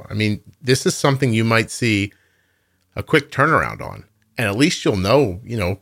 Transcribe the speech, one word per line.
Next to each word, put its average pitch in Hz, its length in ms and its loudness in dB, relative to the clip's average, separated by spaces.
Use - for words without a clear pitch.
I - 40 -12
mean, 107 280 0
this 131 240 0
is 185 100 0
something 135 380 0
you 113 100 2
might 113 260 2
see 101 440 0
a 87 80 -8
quick - 280 0
turnaround 104 500 0
on. - 240 -12
And 117 100 -2
at 101 80 -2
least 151 300 0
you'll 135 100 0
know, 101 480 2
you 120 140 -8
know, 92 240 -2